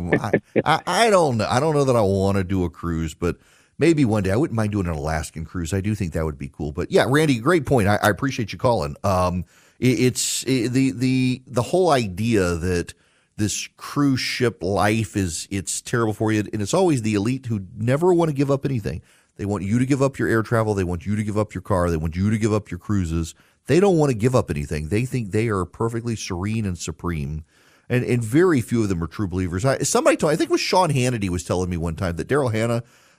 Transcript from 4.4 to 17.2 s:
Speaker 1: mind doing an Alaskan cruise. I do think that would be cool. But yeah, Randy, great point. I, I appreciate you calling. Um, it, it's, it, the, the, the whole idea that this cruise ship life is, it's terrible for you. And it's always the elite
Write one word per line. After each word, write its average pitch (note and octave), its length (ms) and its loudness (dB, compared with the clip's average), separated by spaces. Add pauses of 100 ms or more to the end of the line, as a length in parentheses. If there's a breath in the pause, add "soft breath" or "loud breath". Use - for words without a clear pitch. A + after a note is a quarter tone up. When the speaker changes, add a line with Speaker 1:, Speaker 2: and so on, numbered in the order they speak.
Speaker 1:
mind G#2+ 180 -2
doing G2 140 0
an F2 60 -2
Alaskan D#2 540 -4
cruise. E2+ 260 -6
I G2 80 0
do G#2 140 -2
think F2+ 180 -4
that D#2+ 140 -2
would D2+ 100 -4
be C#2+ 140 -10
cool. D#2 220 -6
But F2 200 -4
yeah, F3+ 160 6
Randy, C#3+ 300 4
great D3 260 0
point. A#2 240 2
I, G#2 140 2
I G#2 80 4
appreciate B2 420 -4
you F#2 60 -12
calling. F#2 440 0
Um, F2+ 440 0 (340 soft breath)
it, B2 200 2
it's, - 420 0
it, B2 320 0
the, C3+ 160 2
the, B2+ 560 0
the B2+ 160 -2
whole F3 300 2
idea G2+ 640 2
that F2 360 -2 (460)
this - 400 -4
cruise C#3 420 0
ship - 420 -2
life G2+ 540 0
is, F#2 340 -2
it's F#2+ 300 -6
terrible A#2 320 0
for G#2+ 180 -2
you. G#2+ 100 2 (120)
And G#2+ 80 -4
it's G2+ 140 -2
always E3+ 260 2
the G#2+ 140 0
elite A#2+ 320 -2